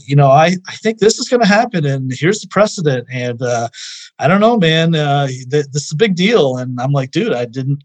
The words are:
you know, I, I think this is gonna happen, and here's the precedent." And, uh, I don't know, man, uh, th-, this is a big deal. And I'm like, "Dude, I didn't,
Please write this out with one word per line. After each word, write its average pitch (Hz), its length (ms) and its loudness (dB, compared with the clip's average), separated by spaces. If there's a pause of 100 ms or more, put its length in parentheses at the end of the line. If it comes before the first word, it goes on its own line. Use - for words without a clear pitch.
you 139 100 0
know, 143 120 6
I, 156 240 6 (160)
I - 80 -16
think 226 240 -4
this 220 180 2
is 247 120 -8
gonna 240 180 2
happen, 202 360 2
and 135 300 -4
here's 170 280 -2
the 190 60 -16
precedent." 151 640 -2
And, 123 300 -6
uh, 117 280 -2 (500)
I 131 80 0
don't 196 140 2
know, 233 160 4
man, 165 360 2
uh, 143 340 0
th-, 131 440 -4
this 147 140 -6
is - 60 -14
a 156 40 -6
big 190 200 0
deal. 175 420 0
And 127 220 -6
I'm 135 120 -2
like, 135 180 -2
"Dude, 196 240 -2
I 120 120 -4
didn't, 131 400 -6